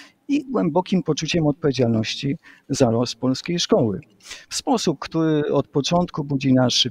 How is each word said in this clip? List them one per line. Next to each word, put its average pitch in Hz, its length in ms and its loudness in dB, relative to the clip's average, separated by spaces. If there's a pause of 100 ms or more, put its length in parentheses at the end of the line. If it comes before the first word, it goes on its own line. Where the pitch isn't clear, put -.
(280)
i 285 180 0
głębokim 180 580 0
poczuciem 156 440 0
odpowiedzialności 127 880 0 (320)
za 131 200 2
los 117 260 0
polskiej 131 440 -2
szkoły. 120 400 2 (500)
W - 60 -10
sposób, - 440 -2
który 156 540 0
od 139 140 0
początku 170 560 -2
budzi 135 300 0
nasz 127 380 2